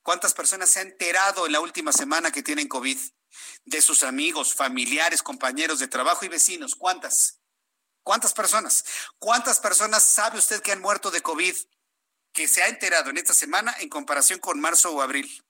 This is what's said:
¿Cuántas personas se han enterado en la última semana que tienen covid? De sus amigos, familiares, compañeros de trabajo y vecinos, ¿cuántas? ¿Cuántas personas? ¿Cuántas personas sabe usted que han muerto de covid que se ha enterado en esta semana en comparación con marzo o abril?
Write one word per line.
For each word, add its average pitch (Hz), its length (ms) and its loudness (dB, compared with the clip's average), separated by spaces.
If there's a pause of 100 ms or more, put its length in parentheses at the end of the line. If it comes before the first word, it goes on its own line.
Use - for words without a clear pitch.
¿Cuántas 180 320 0
personas 185 380 0
se 196 80 2
han 190 80 -6
enterado 185 580 0
en 151 60 -2
la 151 80 2
última 160 340 -4
semana 156 380 0
que 143 100 -6
tienen 147 260 -4
covid? 135 300 -4 (640)
De 156 180 -2
sus 151 200 4
amigos, 143 540 -2
familiares, 139 680 0
compañeros 139 560 -2
de 131 100 -4
trabajo 160 380 0
y 170 40 -10
vecinos, 165 460 -2
¿cuántas? - 640 -2 (640)
¿Cuántas 214 300 0
personas? - 520 0 (340)
¿Cuántas 240 400 2
personas 214 440 2
sabe 214 360 2
usted 208 220 0
que 208 100 -2
han 196 100 -2
muerto 202 300 0
de 170 100 -2
covid 170 340 -2 (760)
que - 140 -2
se 180 160 4
ha 202 40 4
enterado 175 420 0
en 139 80 -4
esta - 160 0
semana 202 460 2
en 160 100 -8
comparación 147 500 0
con 160 200 -2
marzo 170 320 4
o 143 100 -2
abril? 135 480 -4